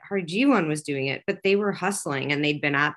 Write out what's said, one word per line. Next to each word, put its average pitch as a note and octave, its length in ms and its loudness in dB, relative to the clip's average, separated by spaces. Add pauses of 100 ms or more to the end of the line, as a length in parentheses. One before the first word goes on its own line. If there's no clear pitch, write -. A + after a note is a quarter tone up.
Harjiwan G3 600 2
was D3+ 160 -2
doing C#3 240 -2
it, C#3 180 -6
but F#3+ 160 -2
they G3 140 4
were G3+ 160 0
hustling D3+ 580 -2
and D3 140 0
they'd D3 160 0
been C#3+ 160 0
at D3 200 2